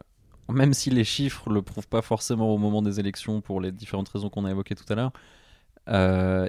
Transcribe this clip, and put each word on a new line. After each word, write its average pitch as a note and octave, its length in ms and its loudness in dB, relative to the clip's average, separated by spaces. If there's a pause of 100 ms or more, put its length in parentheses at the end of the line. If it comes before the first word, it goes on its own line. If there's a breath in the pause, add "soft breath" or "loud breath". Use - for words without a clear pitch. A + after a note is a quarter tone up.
(500)
même C3+ 220 4
si - 160 0
les B2 160 4
chiffres - 460 -4
le G#2 100 2
prouvent - 280 -10
pas A2+ 120 0
forcément A2 540 0
au - 20 0
moment G#2 240 2
des G2+ 180 0
élections G2+ 440 -4
pour F#2+ 180 -4
les F#2 100 -4
différentes G2 380 -6
raisons G2+ 220 -6
qu'on G2+ 160 -4
a F#2+ 40 -2
évoquées G2 260 -4
tout - 140 -10
à G#2+ 40 0
l'heure, B2+ 180 -2 (760 soft breath)
euh, F#2 580 4